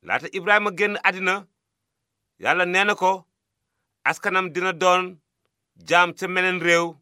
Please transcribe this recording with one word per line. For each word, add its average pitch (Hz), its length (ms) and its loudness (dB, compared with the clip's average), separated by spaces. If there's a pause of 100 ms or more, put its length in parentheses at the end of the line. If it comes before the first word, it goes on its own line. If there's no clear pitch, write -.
Laata 131 300 -4
Ibrahima 208 400 0
génn 202 320 -2
àddina, 190 440 -2 (920)
Yàlla 165 260 2
nee 180 180 0
na 208 120 0
ko, 185 160 0 (920)
askanam 185 480 -2
dina 180 220 -4
doon 180 480 0 (640)
jaam 170 260 4
ca 185 140 -8
meneen 180 340 0
réew 170 240 4 (160)